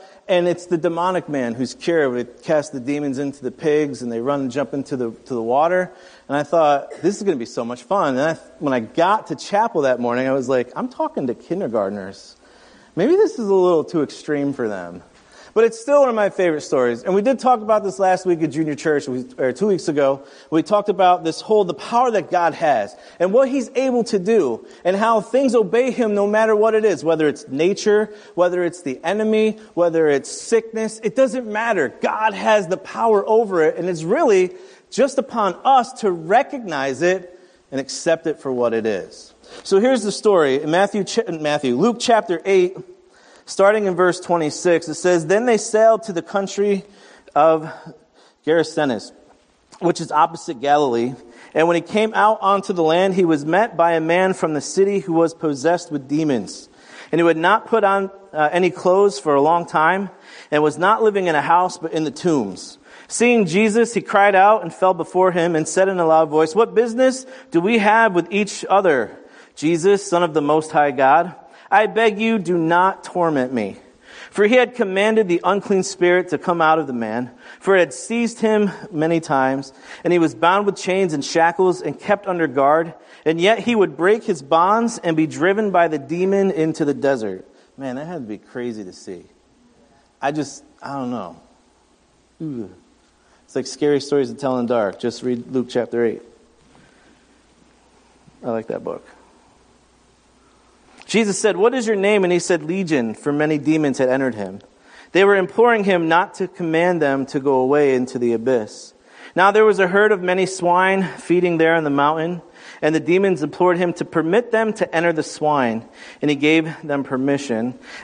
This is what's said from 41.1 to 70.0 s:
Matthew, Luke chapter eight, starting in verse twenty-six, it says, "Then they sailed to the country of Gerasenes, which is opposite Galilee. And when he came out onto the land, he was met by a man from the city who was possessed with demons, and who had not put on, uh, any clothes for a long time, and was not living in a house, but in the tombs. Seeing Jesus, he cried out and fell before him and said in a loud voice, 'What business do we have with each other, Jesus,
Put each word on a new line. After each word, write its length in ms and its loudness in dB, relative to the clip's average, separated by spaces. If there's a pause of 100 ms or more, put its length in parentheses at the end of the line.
Matthew, 480 -2
Luke 240 0
chapter 460 0
eight, 320 2 (640)
starting 420 2
in 100 0
verse 240 2
twenty-six, 680 0
it 60 -8
says, 320 0
"Then 200 0
they 120 4
sailed 460 2
to 100 -8
the 80 -6
country 640 -2 (500)
of 340 4 (760)
Gerasenes, 680 0 (680)
which 200 0
is 120 -10
opposite 500 -2
Galilee. 540 0 (380)
And 140 2
when 80 2
he 60 0
came 320 -2
out 280 2
onto 300 0
the 120 0
land, 320 2
he 100 2
was 180 0
met 320 0
by 180 2
a 60 2
man 340 2
from 200 -4
the 80 -4
city 380 0
who 140 -6
was 200 2
possessed 580 -2
with 160 -8
demons, 640 -4 (420)
and 80 0
who 80 4
had 80 4
not 300 2
put 180 0
on, 260 0 (220)
uh, 220 0
any 160 2
clothes 500 2
for 160 2
a 60 4
long 240 2
time, 460 0 (380)
and 140 2
was 140 0
not 260 2
living 240 2
in 80 2
a 60 0
house, 360 0
but 140 -8
in 140 -2
the 60 -4
tombs. 640 -4 (320)
Seeing 380 2
Jesus, 460 2
he 80 -4
cried 340 4
out 260 6
and 120 -10
fell 200 2
before 400 0
him 240 0
and 100 -2
said 220 2
in 100 -2
a 60 2
loud 240 4
voice, 260 0
'What 180 2
business 520 0 (240)
do 100 0
we 200 2
have 360 4
with 160 0
each 380 -4
other, 420 2 (440)
Jesus, 500 0